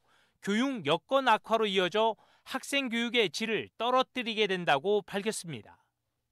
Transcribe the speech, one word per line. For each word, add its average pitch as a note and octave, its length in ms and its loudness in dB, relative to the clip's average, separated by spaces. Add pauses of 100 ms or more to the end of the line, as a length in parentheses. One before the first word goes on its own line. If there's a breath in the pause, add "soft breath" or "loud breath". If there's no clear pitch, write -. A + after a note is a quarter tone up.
(420)
교육 A3+ 440 0
여건 B3+ 420 2
악화로 A3 400 2
이어져 G3 480 2 (300 soft breath)
학생 C4+ 420 -4
교육의 A#3 440 0
질을 G#3 460 -4
떨어뜨리게 A#3 720 0
된다고 F3+ 540 0
밝혔습니다. F#3 840 -8 (480)